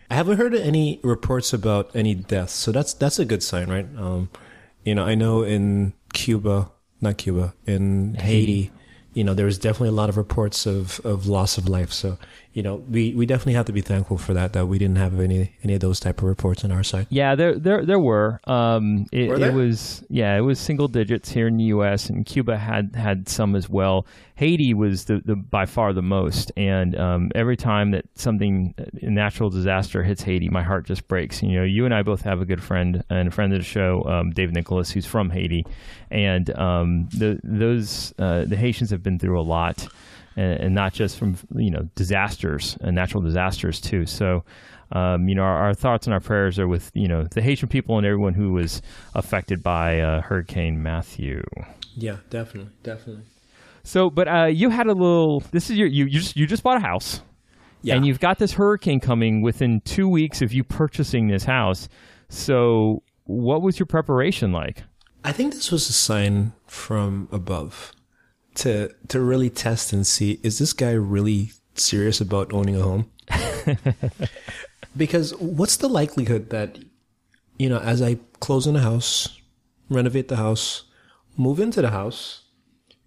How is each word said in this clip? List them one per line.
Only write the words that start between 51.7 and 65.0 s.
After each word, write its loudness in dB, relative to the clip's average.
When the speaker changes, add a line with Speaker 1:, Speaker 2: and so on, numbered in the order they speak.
Speaker 1:
Yeah, -8
definitely, -12
definitely. -14
Speaker 2:
So, 2
but, 2
uh, 4
you 4
had 2
a 2
little, 4
this 0
is 0
your, 4
you, 2
you 0
just, -4
you 2
just -2
bought 4
a 0
house. -4
Speaker 1:
Yeah. 0
Speaker 2:
And 4
you've 2
got 2
this 2
hurricane 2
coming 2
within 2
two 0
weeks 2
of 0
you 0
purchasing 0
this 0
house. 0
So 2
what 0
was 0
your 0
preparation 0
like? -4